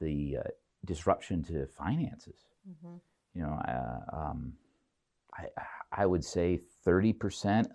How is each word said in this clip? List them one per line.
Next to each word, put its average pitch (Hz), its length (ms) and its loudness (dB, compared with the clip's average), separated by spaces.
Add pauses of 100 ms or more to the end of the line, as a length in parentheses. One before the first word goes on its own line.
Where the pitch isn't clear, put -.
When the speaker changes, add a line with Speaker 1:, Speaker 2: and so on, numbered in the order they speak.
Speaker 1:
the, 73 380 -2
uh, - 100 -4 (360)
disruption 87 600 0
to 73 220 -4
finances. - 760 -4 (280)
Speaker 2:
Mm-hmm. 170 280 -16 (380)
Speaker 1:
You 87 80 -4
know, 73 100 -2 (140)
uh, 62 500 -4
um, 73 360 -4 (800)
I, - 140 -10 (460)
I 101 140 2
would 90 180 4
say 87 360 2 (240)
thirty 95 280 6
percent 104 600 2